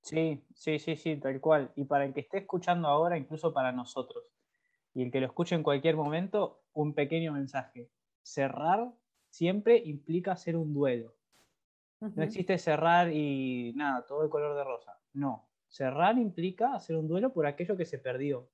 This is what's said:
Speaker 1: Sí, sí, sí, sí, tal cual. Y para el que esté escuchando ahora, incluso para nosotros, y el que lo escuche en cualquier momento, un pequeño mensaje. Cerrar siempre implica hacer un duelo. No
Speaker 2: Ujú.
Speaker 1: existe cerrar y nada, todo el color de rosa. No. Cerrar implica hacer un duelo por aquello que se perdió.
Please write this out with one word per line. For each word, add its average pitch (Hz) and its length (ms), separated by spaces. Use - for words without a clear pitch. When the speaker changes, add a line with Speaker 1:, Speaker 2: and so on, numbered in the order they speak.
Speaker 1:
Sí, 160 420
sí, 151 260
sí, 160 160
sí, 156 220
tal 135 240
cual. 151 340
Y 143 100
para 139 200
el 135 80
que 139 80
esté 196 180
escuchando 175 480
ahora, 160 300
incluso 156 360
para 131 180
nosotros, 123 520
y 127 100
el 123 80
que 135 80
lo 131 80
escuche 175 280
en 156 80
cualquier 151 320
momento, 170 680
un 151 200
pequeño 156 400
mensaje. 135 560
Cerrar 170 680
siempre 208 480
implica 170 560
hacer 170 220
un 160 180
duelo. 127 420
No 220 80
Speaker 2:
Ujú. 170 120
Speaker 1:
existe 185 360
cerrar 170 540
y 131 640
nada, 139 300
todo 147 180
el 151 60
color 147 260
de 143 80
rosa. 127 360
No. 139 360
Cerrar 156 500
implica 202 580
hacer 165 200
un 160 120
duelo 196 260
por 156 140
aquello 175 280
que 180 100
se 147 120
perdió. 127 560